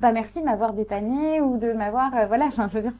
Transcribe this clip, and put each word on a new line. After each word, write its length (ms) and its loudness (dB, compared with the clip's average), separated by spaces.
Bah, 120 6
merci 280 -4
de 60 -2
m'avoir 260 0
dépanné » 680 -2
ou 160 0
de 160 0
m'avoir, 420 0
euh, 80 4
voilà, 220 2
enfin, 220 -2
je 100 -4
veux 40 0
dire, 180 -6